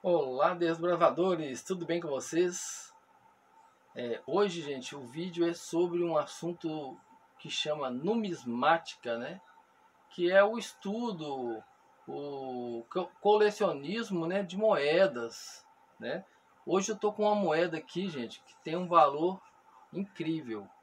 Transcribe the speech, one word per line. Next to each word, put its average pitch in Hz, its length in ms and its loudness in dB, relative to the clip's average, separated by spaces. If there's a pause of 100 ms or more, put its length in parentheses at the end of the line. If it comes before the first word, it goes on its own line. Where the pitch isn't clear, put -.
Olá, 151 480 2
desbravadores! 165 1080 2
Tudo 180 220 -6
bem 165 160 -2
com 165 80 -8
vocês? - 840 -2 (1000)
É, 120 320 -6
hoje, 180 340 2
gente, 143 360 -8
o 127 100 -12
vídeo 170 400 -2
é 170 60 -2
sobre 175 500 0
um 165 140 2
assunto 156 840 -6 (400)
que - 100 -14
chama 147 400 -2
numismática, 143 1300 0
né? 151 220 -10 (720)
Que 175 200 0
é 190 140 8
o 226 140 2
estudo, 156 1040 -6 (420)
o 131 840 -8
co-, 180 200 -4 (120)
colecionismo, 202 1040 2
né, 196 160 -2
de 180 140 -8
moedas, 170 1080 2 (320)
né? 143 280 -6 (400)
Hoje 196 260 0
eu 202 60 -4
tô 208 160 0
com 208 100 -2
uma 208 120 4
moeda 165 420 2
aqui, 180 320 -6
gente, 123 320 -8
que - 200 -20
tem 160 140 -6
um 180 140 -4
valor 165 520 6 (520)
incrível 156 760 -6 (160)